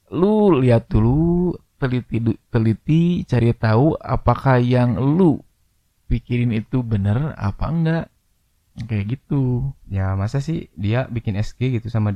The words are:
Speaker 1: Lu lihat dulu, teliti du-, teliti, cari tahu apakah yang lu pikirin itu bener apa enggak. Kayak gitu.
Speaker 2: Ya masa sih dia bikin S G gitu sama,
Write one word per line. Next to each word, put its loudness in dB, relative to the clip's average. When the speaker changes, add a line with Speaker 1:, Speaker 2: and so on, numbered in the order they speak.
Speaker 1:
Lu 2
lihat 4
dulu, 2
teliti -4
du-, -2
teliti, 2
cari 2
tahu 2
apakah 0
yang 2
lu 2
pikirin -2
itu -4
bener -2
apa -6
enggak. -2
Kayak -4
gitu. -2
Speaker 2:
Ya -4
masa -2
sih -8
dia -2
bikin -6
S -4
G -4
gitu -6
sama, -2